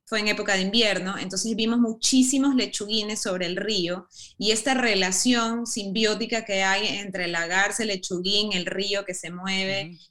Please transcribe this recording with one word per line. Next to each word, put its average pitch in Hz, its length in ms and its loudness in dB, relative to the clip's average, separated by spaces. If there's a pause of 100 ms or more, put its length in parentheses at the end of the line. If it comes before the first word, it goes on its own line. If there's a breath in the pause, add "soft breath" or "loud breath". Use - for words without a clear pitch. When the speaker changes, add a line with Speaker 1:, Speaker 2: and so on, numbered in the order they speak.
Speaker 1:
fue 214 140 -2
en 214 80 0
época 208 260 0
de 190 80 2
invierno, 196 560 2
entonces 196 380 -4
vimos 226 240 2
muchísimos 262 760 4
lechuguines 214 680 -2
sobre 180 240 -2
el 180 100 -4
río 185 520 -2 (300 loud breath)
y 208 140 2
esta 262 220 2
relación 233 920 2
simbiótica 220 800 -2
que 196 200 0
hay 196 220 2 (120)
entre 190 300 -6
la 170 200 -2
garza, 202 360 2
el 214 60 -2
lechuguín, 196 600 -2
el 180 140 0
río 196 400 -2
que 180 80 -6
se 165 160 -10
mueve 190 640 -4
Speaker 2:
Ujú. 165 60 -20 (120)